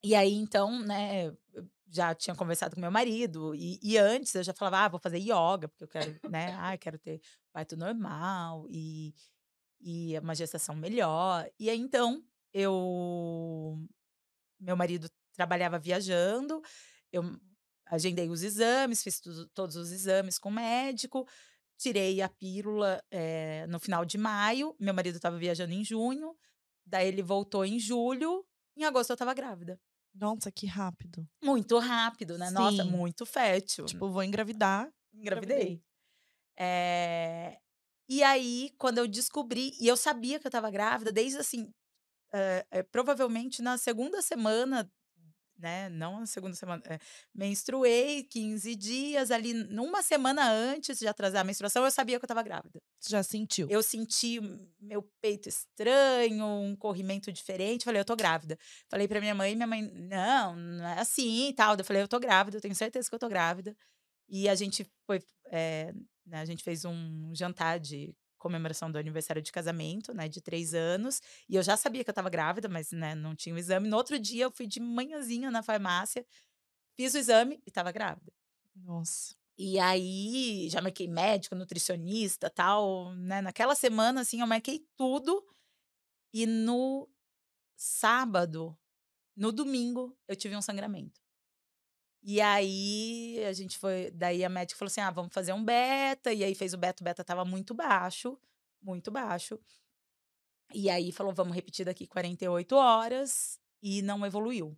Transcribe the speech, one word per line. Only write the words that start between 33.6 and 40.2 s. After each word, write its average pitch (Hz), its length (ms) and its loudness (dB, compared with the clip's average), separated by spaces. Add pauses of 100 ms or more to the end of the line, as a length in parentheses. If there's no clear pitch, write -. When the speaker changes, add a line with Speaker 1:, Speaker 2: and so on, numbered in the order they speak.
Speaker 2:
Tipo, 185 240 -4
"Vou 190 120 0
engravidar", 208 720 0 (200)
Speaker 1:
Engravidei. 208 600 -2
Speaker 2:
engravidei. 170 100 -10 (760)
Speaker 1:
Eh, 175 1000 0 (500)
e 269 160 4
aí, 262 540 4
quando 247 200 2
eu 240 100 2
descobri, 247 720 -2
e 233 80 6
eu 247 80 8
sabia 262 440 0